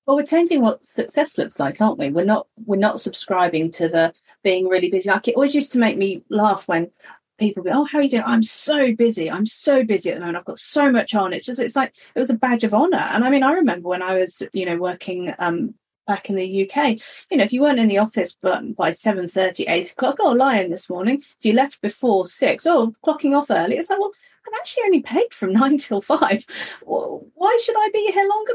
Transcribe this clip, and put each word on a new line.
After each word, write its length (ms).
Well, 80
we're 80
changing 400
what 180
success 420
looks 220
like, 220
aren't 180
we? 120
We're 140
not, 220
we're 120
not 240
subscribing 720
to 160
the 260
being 240
really 200
busy. 220
Like, 160
it 80
always 220
used 160
to 80
make 180
me 320
laugh 380
when 240
people 240
go, 100
"Oh, 120
how 140
are 40
you 80
doing?" 160
"I'm 160
so 520
busy. 360
I'm 160
so 360
busy 280
at 60
the 40
moment. 160
I've 80
got 140
so 340
much 220
on." 180
It's 140
just, 120
it's 160
like, 200
it 40
was 100
a 60
badge 300
of 100
honor. 240
And 260
I 60
mean, 120
I 100
remember 360
when 140
I 180
was, 220
you 140
know, 100
working, 600
um, 360
back 220
in 80
the 100
U 200
K, 340
you 80
know, 60
if 80
you 100
weren't 160
in 100
the 100
office 440
but 320
by 160
seven 360
thirty, 380
eight 280
o'clock, 280
"Oh, 120
lion 380
this 200
morning." 320
If 60
you 100
left 260
before 460
six, 400
"Oh, 360
clocking 320
off 160
early." 280
It's 100
like, 120
"Well, 120
I'm 120
actually 260
only 160
paid 320
from 200
<laughs> 80
nine 180
till 240
five. 420
Well, 400
why 280
should 160
I 120
be 220
here 160
longer?" 260